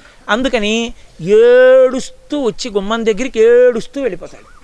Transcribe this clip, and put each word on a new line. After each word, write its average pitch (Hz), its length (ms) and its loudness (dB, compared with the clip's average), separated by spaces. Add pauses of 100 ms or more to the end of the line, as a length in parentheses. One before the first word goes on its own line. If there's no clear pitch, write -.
(300)
అందుకని 233 640 -4 (280)
ఏడుస్తూ 254 1200 2
వచ్చి 233 300 -6
గుమ్మం 208 340 -6
దగ్గరికి 226 340 -4
ఏడుస్తూ 240 640 2
వెళ్ళిపోతాడు. 185 440 -10 (180)